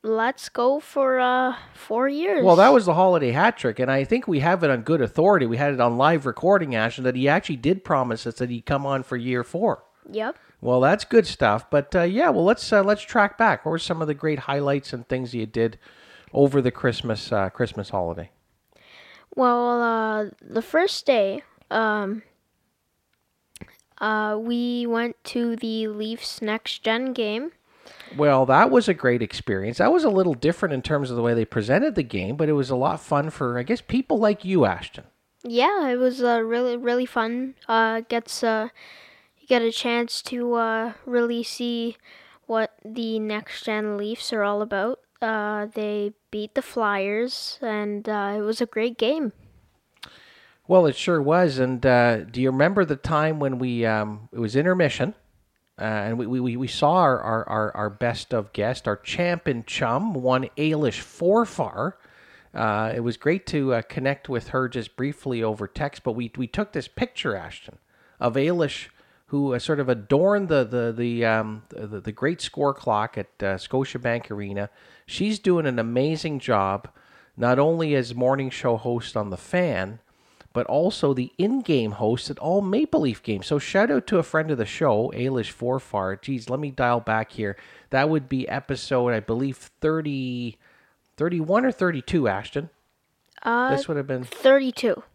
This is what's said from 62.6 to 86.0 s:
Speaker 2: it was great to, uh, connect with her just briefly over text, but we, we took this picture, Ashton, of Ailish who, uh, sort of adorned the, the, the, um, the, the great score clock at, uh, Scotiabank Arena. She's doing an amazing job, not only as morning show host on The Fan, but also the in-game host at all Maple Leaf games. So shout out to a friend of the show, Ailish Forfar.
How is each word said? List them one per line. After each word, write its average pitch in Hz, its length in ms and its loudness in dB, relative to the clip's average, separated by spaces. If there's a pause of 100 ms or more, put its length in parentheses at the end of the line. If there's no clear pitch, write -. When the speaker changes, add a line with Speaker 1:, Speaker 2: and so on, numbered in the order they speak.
Speaker 2:
it 120 60 -4
was 117 160 -4
great 180 300 -2
to, 135 260 -2
uh, 113 100 0
connect 139 460 -4
with 123 200 -4
her 131 200 -2
just 117 260 -8
briefly 131 480 -4
over 107 240 -2
text, - 360 -8
but 120 100 -2
we, 117 240 -6
we 127 100 -4
took 208 260 -6
this 151 160 -6
picture, - 460 -6
Ashton, - 440 -14 (420)
of 117 140 0
Ailish 151 540 -2 (400)
who, 143 260 -2
uh, 120 40 -2
sort 147 200 -2
of 131 100 -2
adorned 165 600 2
the, 139 160 4
the, 117 320 -2
the, 117 280 -2
um, 110 440 0
the, 104 320 -12
the 104 120 -8
great 156 280 -2
score 143 340 -2
clock 110 440 -2
at, 98 80 -6 (140)
uh, 98 160 -2
Scotiabank 120 760 -4
Arena. 101 400 -6 (340)
She's 208 340 -4
doing 170 280 2
an 127 120 0
amazing 139 600 -2
job, 98 500 0 (480)
not 120 220 2
only 160 360 2
as 120 200 -2
morning 131 340 0
show 117 300 -2
host 117 380 -6
on 104 120 -4
The 92 80 -8
Fan, 113 640 -4 (540)
but 120 120 -2
also 143 460 0
the 127 240 -2
in-game 170 560 0
host 113 380 -2
at - 80 -8
all 185 240 0
Maple 240 400 0
Leaf 120 200 -2
games. 101 240 -4
So 147 120 0
shout 208 320 0
out 131 160 0
to 190 120 2
a 165 40 2
friend 156 280 -2
of 143 60 0
the 113 80 -2
show, 117 500 0
Ailish 123 380 -4
Forfar. 104 680 -4